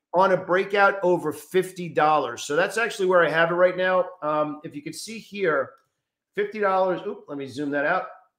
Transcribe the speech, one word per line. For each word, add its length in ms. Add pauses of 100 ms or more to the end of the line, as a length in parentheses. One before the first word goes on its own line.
(140)
on 180
a 40
breakout 680
over 300
fifty 580
dollars. 520
So 140
that's 220
actually 280
where 160
I 60
have 220
it 40
right 220
now. 300 (160)
Um, 420
if 100
you 80
can 120
see 240
here, 540 (640)
fifty 240
dollars. 460
Oop, 220
let 80
me 100
zoom 260
that 120
out. 200 (340)